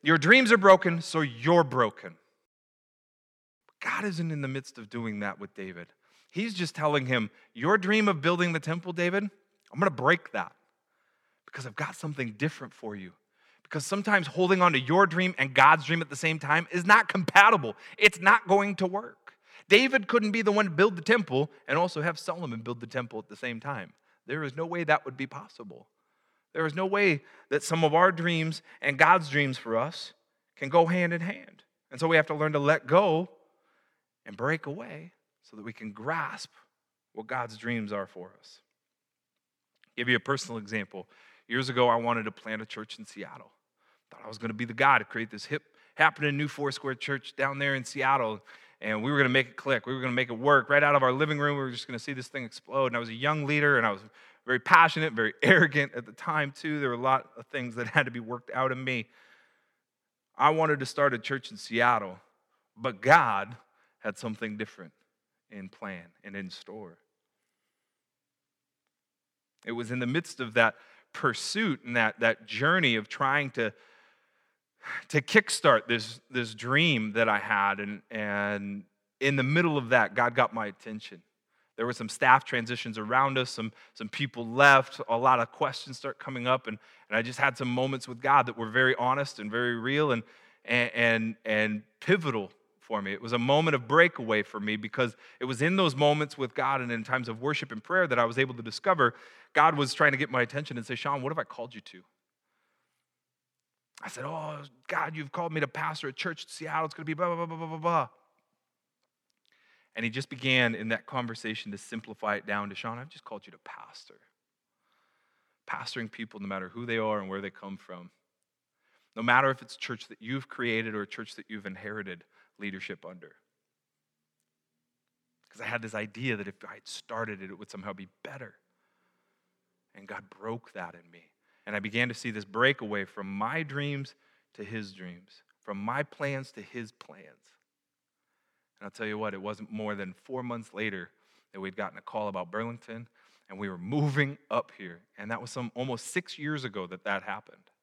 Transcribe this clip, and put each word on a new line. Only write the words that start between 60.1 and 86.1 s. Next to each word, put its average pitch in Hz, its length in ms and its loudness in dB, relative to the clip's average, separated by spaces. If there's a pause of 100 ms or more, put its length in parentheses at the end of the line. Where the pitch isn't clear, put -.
I 143 120 6
wanted 156 300 2
to 135 60 -4
start 139 280 2
a 117 60 -4
church 131 320 -8
in 107 60 -18
Seattle, 113 600 0 (560)
but 110 260 -6
God 120 540 4 (440)
had 107 180 -6
something 110 400 -8
different 98 340 -12 (580)
in 98 200 -16
plan 92 360 -14 (200)
and 98 100 -16
in 98 140 -10
store. 92 480 -18 (2750)
It 117 60 -8
was 117 200 -8
in 123 80 -4
the 123 80 -2
midst 143 340 -4
of 113 140 -8
that 113 200 4 (380)
pursuit 160 720 -2
and 120 100 -6
that, 110 240 2
that 113 260 0
journey 143 500 2
of 107 120 -2
trying 139 440 -2
to, 110 200 -2 (1400)
to 147 140 2
kickstart - 680 4
this, 117 320 -2 (100)
this 120 240 -4
dream 120 600 2
that 113 160 4
I 104 80 4
had. 101 420 0
And, 101 220 -8 (100)
and 101 720 -4 (380)
in 139 160 2
the 131 60 2
middle 156 340 2
of 117 120 -4
that, 110 260 2
God 120 200 2
got 123 180 2
my 110 120 -4
attention. 104 560 -14 (540)
There 117 100 -4
were 120 80 -4
some 113 160 -8
staff 131 340 6
transitions 117 540 -4
around 131 400 0
us, 123 120 -2
some, 110 220 -8 (240)
some 107 140 -12
people 120 380 -6
left, 135 640 6
a 117 80 2
lot 127 220 4
of 117 120 -2
questions 135 460 -6
start - 220 -10